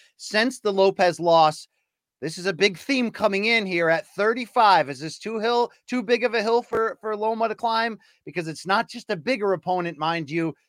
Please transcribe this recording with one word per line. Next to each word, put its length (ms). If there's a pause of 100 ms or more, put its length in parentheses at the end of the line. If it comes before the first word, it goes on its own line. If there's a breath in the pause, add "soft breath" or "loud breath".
(180 soft breath)
since 420
the 140
Lopez 480
loss. 480 (520)
This 160
is 100
a 60
big 240
theme 340
coming 340
in 200
here 220
at 200
thirty-five. 840
Is 100
this 180
too 220
hill, 320 (160 soft breath)
too 160
big 220
of 80
a 100
hill 180
for, 380
for 160
Loma 320
to 80
climb? 420 (280 soft breath)
Because 240
it's 180
not 220
just 200
a 60
bigger 380
opponent, 440
mind 320
you. 240 (160)